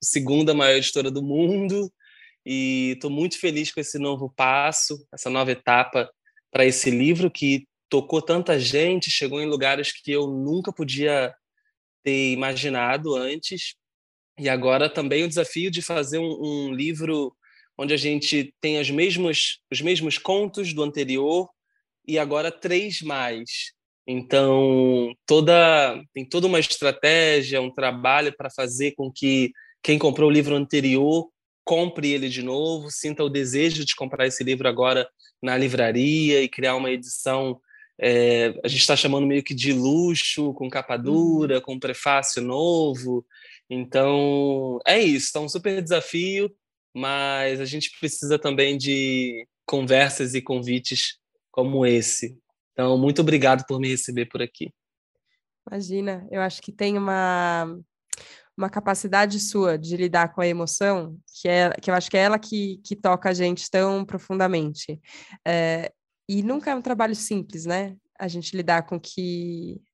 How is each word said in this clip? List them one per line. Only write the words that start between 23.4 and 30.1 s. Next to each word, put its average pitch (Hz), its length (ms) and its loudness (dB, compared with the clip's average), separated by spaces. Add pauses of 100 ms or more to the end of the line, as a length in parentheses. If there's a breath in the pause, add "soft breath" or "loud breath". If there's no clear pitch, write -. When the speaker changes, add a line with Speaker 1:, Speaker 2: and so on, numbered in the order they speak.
Speaker 1:
Então, 131 1040 2 (140)
toda, 156 760 6 (140)
tem 135 100 -10
toda 175 220 0
uma 175 120 2
estratégia, 147 1040 2
um 127 100 -4
trabalho 131 640 0
pra 135 140 -10
fazer 131 440 -4
com 135 200 -8
que 135 400 2 (300 loud breath)
quem 151 160 2
comprou 151 320 4